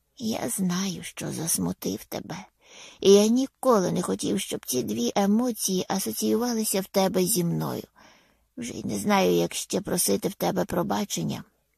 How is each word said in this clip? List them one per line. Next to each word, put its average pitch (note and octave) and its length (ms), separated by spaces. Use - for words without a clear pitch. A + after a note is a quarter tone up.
Я A3+ 320
знаю, F#3 540
що - 300
засмутив F3 720
тебе. - 400
І G3 120
я G3+ 140
ніколи A#3 680
не E3+ 100
хотів, G3 380
щоб - 260
ці B3 160
дві A3+ 340
емоції G3+ 720
асоціювалися A3 920
в F#3+ 60
тебе F#3+ 380
зі F3 200
мною. D#3 400
Вже A#3+ 160
й - 120
не G3+ 140
знаю, G3 340
як E3+ 220
ще - 260
просити G3 480
в G3+ 60
тебе F#3 300
пробачення. F3 800